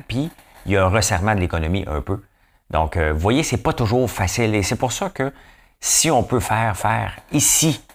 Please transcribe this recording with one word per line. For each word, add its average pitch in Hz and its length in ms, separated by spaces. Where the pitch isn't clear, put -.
puis 139 220
il 92 80
y 101 40
a 95 80
un 92 40
resserrement 104 460
de 98 40
l'économie 85 480
un 73 140
peu. 98 200
Donc, 80 280
euh, 78 140
vous 78 80
voyez, 120 240
c'est 123 180
pas 151 120
toujours 120 360
facile. 107 460
Et 101 80
c'est 113 140
pour 127 140
ça 196 180
que 139 240
si - 320
on 123 120
peut 123 160
faire 110 380
faire 107 420
ici, 151 500